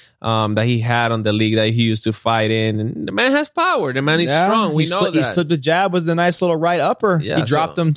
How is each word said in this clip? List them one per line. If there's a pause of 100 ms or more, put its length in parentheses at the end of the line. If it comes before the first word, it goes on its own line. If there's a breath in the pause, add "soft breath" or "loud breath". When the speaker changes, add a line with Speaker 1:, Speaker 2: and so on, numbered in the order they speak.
(220 loud breath)
Speaker 1:
um,
that
he
had
on
the
league
that
he
used
to
fight
in.
And
the
man
has
power.
The
man
is
Speaker 2:
Yeah,
Speaker 1:
strong.
We
Speaker 2:
he
Speaker 1:
know
Speaker 2:
sli-,
he
Speaker 1:
that.
Speaker 2:
slipped
a
jab
with
a
nice
little
right
upper.
Speaker 1:
Yeah,
Speaker 2:
He
dropped
Speaker 1:
so
Speaker 2:
him